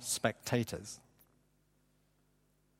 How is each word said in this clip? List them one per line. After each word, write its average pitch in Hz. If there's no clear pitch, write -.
spectators. -